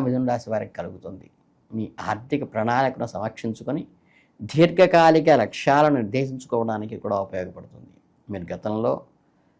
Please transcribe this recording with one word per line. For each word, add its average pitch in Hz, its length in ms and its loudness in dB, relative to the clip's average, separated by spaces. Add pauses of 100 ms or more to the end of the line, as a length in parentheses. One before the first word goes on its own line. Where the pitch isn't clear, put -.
మిథున 127 260 0
రాశి 117 200 -4
వారికి 107 280 -6
కలుగుతుంది. 95 480 -14 (440)
మీ 110 140 -8 (240)
ఆర్థిక 123 340 -6 (100)
ప్రణాళికను 120 640 -2
సమీక్షించుకొని 113 680 -8 (580)
దీర్ఘకాలిక 165 880 6 (120)
లక్ష్యాలను 143 600 2
నిర్దేశించుకోవడానికి 113 1040 -4
కూడా 104 120 -2 (100)
ఉపయోగపడుతుంది. - 640 -12 (360)
మీరు 95 240 -10
గతంలో 110 400 -2 (680)